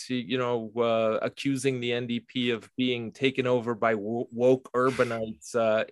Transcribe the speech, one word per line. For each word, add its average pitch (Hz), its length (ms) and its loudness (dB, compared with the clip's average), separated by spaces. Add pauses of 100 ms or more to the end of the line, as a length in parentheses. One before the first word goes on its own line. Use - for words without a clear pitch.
you 123 300 -4
know, 120 380 -2
uh, 113 460 2
accusing 131 580 -2
the 120 120 -2
N 120 140 -2
D 117 140 -2
P 123 300 -4
of 110 260 -4
being 120 340 -2
taken 131 380 0
over 120 260 0
by 113 220 2
wo-, 110 340 -4
woke 127 460 2
urbanites, 117 800 0
uh, 110 360 2